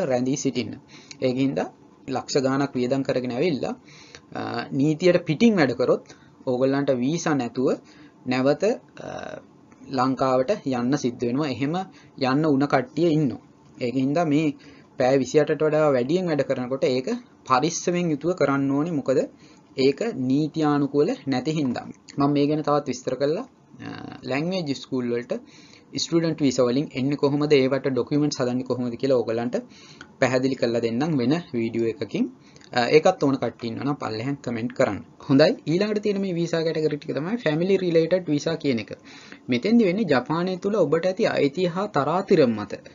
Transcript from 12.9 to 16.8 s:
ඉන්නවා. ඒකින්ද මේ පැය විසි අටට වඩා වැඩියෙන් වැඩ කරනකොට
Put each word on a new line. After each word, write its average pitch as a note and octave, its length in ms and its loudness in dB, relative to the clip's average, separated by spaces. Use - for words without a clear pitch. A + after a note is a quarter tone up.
ඉන්නවා. D3 300 0
ඒකින්ද C3 480 -2
මේ D3+ 280 2
පැය C3 240 2
විසි C3+ 220 2
අටට D3 220 0
වඩා D3+ 300 2
වැඩියෙන් D3 360 0
වැඩ D3 160 0
කරනකොට B2+ 400 -4